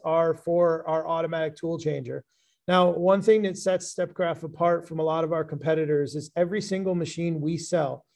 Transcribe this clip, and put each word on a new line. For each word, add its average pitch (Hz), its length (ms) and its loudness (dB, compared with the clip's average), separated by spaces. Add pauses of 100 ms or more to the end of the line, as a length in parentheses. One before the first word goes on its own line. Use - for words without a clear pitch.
are 165 280 2
for 170 560 2
our 160 180 0
automatic 160 480 -2
tool 165 240 -6
changer. 139 460 -6 (420)
Now, 180 240 6
one 180 300 2
thing 220 220 4
that 190 160 -4
sets 185 340 -2
Stepcraft 170 520 -4
apart 170 420 0
from 160 140 -6
a 156 40 2
lot 160 200 2
of 156 80 -2
our 160 120 0
competitors 147 720 0
is 147 220 -8
every 180 240 0
single 190 340 -2
machine 165 460 -2
we 160 160 -2
sell, 151 480 -2 (120)